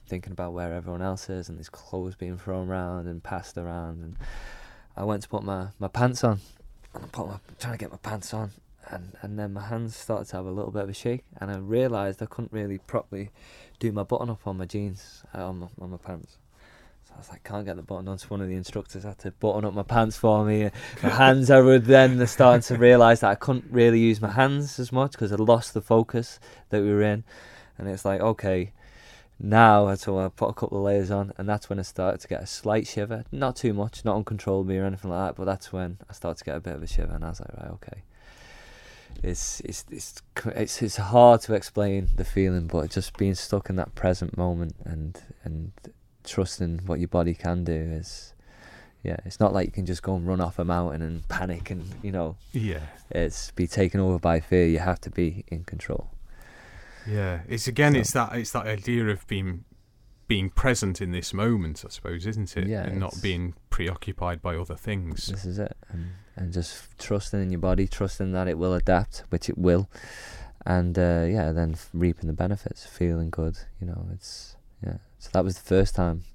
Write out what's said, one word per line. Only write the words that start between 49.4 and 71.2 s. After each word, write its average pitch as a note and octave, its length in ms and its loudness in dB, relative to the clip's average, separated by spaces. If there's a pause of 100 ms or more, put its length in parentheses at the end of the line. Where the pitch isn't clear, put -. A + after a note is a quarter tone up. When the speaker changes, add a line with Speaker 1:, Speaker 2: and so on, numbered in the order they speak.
Speaker 1:
like F#2 140 2
you - 60 -4
can F#2+ 140 -4
just F2+ 180 -4
go F#2+ 120 -2
and F2 120 -2
run F#2 120 0
off F2 200 -4
a F2 40 -2
mountain F2 380 -2
and E2 260 -6
panic F2+ 440 -6
and, F2+ 120 -8 (200)
you G2 80 -6
know, F2 260 -4 (160)
Speaker 2:
Yeah. G2+ 280 -4 (280)
Speaker 1:
it's - 420 -4
be F2+ 160 0
taken G2 320 2
over F#2 200 2
by E2 200 4
fear. F2 280 4
You D#2+ 120 2
have F2+ 220 -2
to - 80 -12
be F2 380 -2
in E2 160 -8
control. - 480 -8 (920)
Speaker 2:
Yeah, F#2+ 440 -4
it's, A#2 180 -6
again, C#3+ 260 4
Speaker 1:
So C3 60 4
Speaker 2:
it's G#2+ 140 0
that, A#2+ 220 0
it's A#2 160 -6
that A2 160 -4
idea A2 400 0
of G2+ 200 -2
being, F#2+ 380 -6 (640)
being F#2+ 240 0
present A2 500 0
in F2+ 100 -4
this F2 220 -6
moment, F#2+ 520 -2
I - 40 -16
suppose, F2 380 -8
isn't G#2 280 -6
it? F#2 120 -2
Speaker 1:
Yeah, G#2 160 -4
Speaker 2:
And F#2+ 160 -4
not F#2+ 140 -4
Speaker 1:
it's F2+ 80 -12
Speaker 2:
being F2+ 340 -4 (140)
preoccupied F2 720 -4
by F2 140 -4
other E2+ 200 -8
things. F2+ 520 -6
Speaker 1:
This F#2+ 180 -8
is F2+ 120 -6
it, G#2 180 -6 (140)
and, E2+ 200 -8 (260)
and F2 180 -6
just - 460 -8
trusting G2+ 420 -4
in F#2 80 -2
your F2 120 -2
body, F#2 260 2
trusting F#2+ 460 -4
that F#2 140 0
it E2 120 -2
will F2+ 160 2
adapt, F#2 540 2
which - 200 -4
it - 80 -4
will, F2+ 320 4 (760)
and, F2 320 2
uh, E2+ 280 4